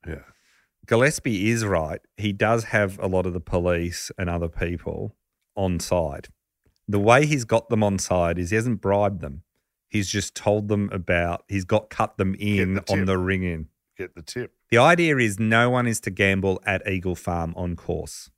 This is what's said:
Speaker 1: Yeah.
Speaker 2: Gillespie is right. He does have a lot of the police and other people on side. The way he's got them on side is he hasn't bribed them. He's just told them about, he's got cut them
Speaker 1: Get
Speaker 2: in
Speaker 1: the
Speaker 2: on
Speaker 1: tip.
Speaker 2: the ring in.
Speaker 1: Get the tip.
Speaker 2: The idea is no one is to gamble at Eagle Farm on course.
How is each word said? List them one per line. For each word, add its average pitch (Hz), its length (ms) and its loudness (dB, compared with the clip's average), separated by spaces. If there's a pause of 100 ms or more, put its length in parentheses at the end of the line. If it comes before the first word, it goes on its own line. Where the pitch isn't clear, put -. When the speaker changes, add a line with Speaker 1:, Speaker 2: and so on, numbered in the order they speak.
Speaker 1:
Yeah. 78 140 -10 (640)
Speaker 2:
Gillespie 117 640 0
is 113 160 0
right. 82 340 -2 (160)
He 104 160 -2
does 110 340 0
have 101 340 0
a 101 80 -2
lot 92 180 2
of 90 80 -4
the 87 80 -6
police 87 760 -2
and 90 120 -4
other 85 180 -2
people 85 680 -6 (400)
on 92 240 0
side. 76 500 -2 (580)
The 104 120 0
way 123 260 6
he's 143 180 0
got 113 260 0
them 107 140 2
on 98 160 2
side 87 400 0
is 87 120 -4
he 110 40 0
hasn't 110 260 0
bribed 98 400 2
them. 71 220 -10 (460)
He's 101 180 -2
just - 260 -4
told 104 360 0
them 101 240 0
about, 87 560 -2
he's 98 160 -4
got 107 240 0
cut - 280 -4
them 101 160 0
Speaker 1:
Get 98 80 -8 (200)
Speaker 2:
in 92 140 0
Speaker 1:
the 98 40 0 (120)
Speaker 2:
on 98 80 2
Speaker 1:
tip. 98 80 0
Speaker 2:
the 95 100 2
ring 92 260 -2
in. 82 240 -6 (300)
Speaker 1:
Get - 180 -10
the 85 60 -16
tip. 120 320 -12 (160)
Speaker 2:
The 117 80 6
idea 160 400 6
is 107 200 0
no 113 320 4
one 123 160 2
is 113 160 -2
to - 80 -6
gamble 98 560 2
at 95 220 -2
Eagle 92 280 -2
Farm 85 420 -4
on 87 180 -4
course. - 640 -8